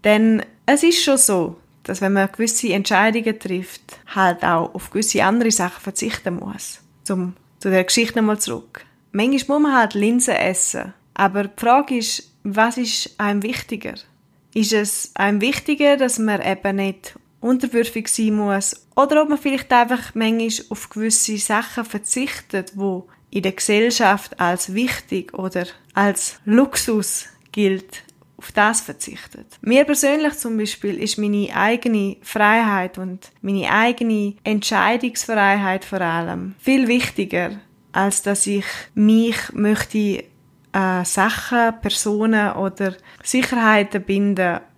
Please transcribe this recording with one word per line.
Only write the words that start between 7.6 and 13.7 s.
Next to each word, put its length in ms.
der 140
Geschichte 360
nochmal 200
zurück. 460
Manchmal 480
muss 100
man 80
halt 160
Linsen 420
essen. 580
Aber 320
die 140
Frage 380
ist, 340
was 340
ist 420
einem 240
wichtiger? 520